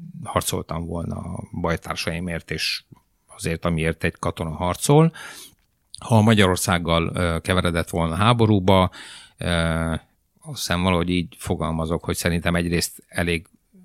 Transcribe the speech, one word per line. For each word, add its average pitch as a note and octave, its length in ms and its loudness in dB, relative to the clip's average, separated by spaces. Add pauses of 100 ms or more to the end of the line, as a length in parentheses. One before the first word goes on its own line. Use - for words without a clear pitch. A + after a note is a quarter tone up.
(220)
harcoltam E2+ 640 -4
volna F2 300 -8
a F2+ 320 -10 (120)
bajtársaimért, E2 920 -6
és - 340 -6 (520)
azért, E2+ 280 -6
amiért D#2+ 400 0
egy E2+ 140 -2
katona E2 360 -6
harcol. C#3+ 580 4 (880)
Ha A2+ 220 4
Magyarországgal, F2+ 920 4
ö, E2+ 260 0
keveredett F2 500 0
volna E2 240 0
háborúba, G2+ 760 4 (480)
ö, E2 560 0 (520)
azt D3 120 -12
hiszem, F2 240 -2
valahogy F2+ 280 2
így F2+ 280 -2
fogalmazok, E2 680 -4
hogy E2+ 120 -4
szerintem E2+ 380 0
egyrészt E2+ 540 -2
elég E2+ 380 -2 (380)